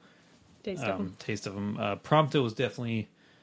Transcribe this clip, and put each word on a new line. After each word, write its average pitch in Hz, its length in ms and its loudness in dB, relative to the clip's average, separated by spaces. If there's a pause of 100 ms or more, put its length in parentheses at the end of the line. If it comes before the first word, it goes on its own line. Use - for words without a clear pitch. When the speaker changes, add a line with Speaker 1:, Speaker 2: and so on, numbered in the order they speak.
(640)
Speaker 1:
Taste 180 200 -6
of 98 180 0
Speaker 2:
um, 98 80 -2
Speaker 1:
him. 95 100 -12
Speaker 2:
taste - 280 -4
of 98 100 -4
'em. 104 220 -2
Uh, 104 180 0
Prompto 147 460 4
was 117 100 0
definitely 117 560 -2 (340)